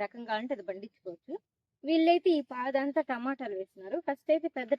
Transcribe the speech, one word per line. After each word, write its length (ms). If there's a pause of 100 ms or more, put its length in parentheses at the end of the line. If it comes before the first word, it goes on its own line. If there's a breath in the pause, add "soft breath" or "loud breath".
రకం 220
కావాలంటే 280
అది 160
పండించుకోవచ్చు. 640 (500)
వీళ్ళైతే 460
ఈ 120
పాదంతా 600
టమాటాలు 600
వేసినారు. 460
ఫస్ట్ 280
అయితే 120 (120)
పెద్ద 200